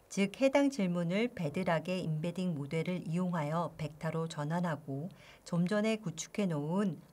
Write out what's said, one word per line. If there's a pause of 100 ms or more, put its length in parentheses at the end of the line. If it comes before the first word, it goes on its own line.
즉,
해당
질문을
베드락의
임베딩
모델을
이용하여
벡터로
전환하고, (360)
좀
전에
구축해
놓은 (120)